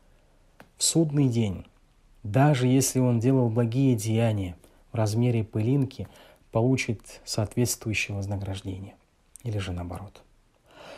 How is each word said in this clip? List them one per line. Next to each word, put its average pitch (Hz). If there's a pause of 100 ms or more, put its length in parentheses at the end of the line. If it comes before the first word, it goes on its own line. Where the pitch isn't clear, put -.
(760)
в -
судный 147
день, 113 (580)
даже 127
если 131
он 123
делал 127
благие 120
деяния 110 (360)
в -
размере 113
пылинки, 117 (440)
получит 120
соответствующее 110
вознаграждение. 98 (480)
Или 107
же 92
наоборот. 87 (760)